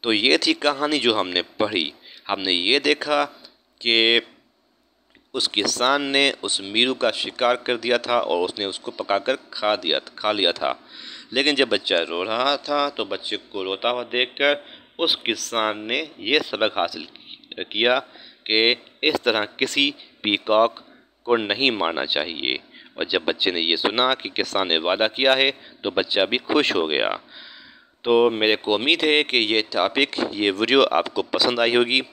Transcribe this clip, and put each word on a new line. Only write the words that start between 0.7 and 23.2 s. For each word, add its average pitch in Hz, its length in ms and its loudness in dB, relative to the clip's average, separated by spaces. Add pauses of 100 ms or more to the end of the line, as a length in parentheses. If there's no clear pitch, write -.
जो 117 160 2
हमने 92 280 -2
पढ़ी। 104 500 -4 (360)
हमने 95 240 -2
ये 98 280 2
देखा 147 440 0 (580)
कि 113 400 4 (1120)
उस 131 120 -2
किसान 127 560 0
ने 139 400 2
उस - 180 -2
मीरू 113 340 0
का 120 160 2
शिकार 120 460 -2
कर 123 200 -4
दिया 120 220 0
था 120 220 0
और 87 240 0
उसने 101 200 -4
उसको 98 260 -8
पकाकर 101 460 -2
खा - 400 -2
दिया, 73 220 0
खा - 340 -4
लिया 92 200 2
था। 65 280 -4 (520)
लेकिन 139 220 0
जब 135 140 2
बच्चा 101 300 0
रो 85 240 -2
रहा 123 340 0
था 147 340 -2
तो 110 140 -6
बच्चे 98 320 -6
को 98 260 -10
रोता 95 260 -2
हुआ 123 160 -2
देखकर 127 600 0 (340)
उस 170 280 0
किसान 107 520 -2
ने 131 320 -6 (100)
ये 123 200 0
सबक 107 380 -2
हासिल 85 260 -4
कि-, - 680 -16
किया 120 260 2 (520)
कि 113 260 4 (280)
इस 151 100 2
तरह 110 300 0
किसी 139 500 -2 (280)
पीकॉक 107 600 2 (400)
को 117 120 2
नहीं 113 340 0
मारना 82 340 -2
चाहिए। 71 560 -2 (380)
और 82 60 -2
जब 90 200 0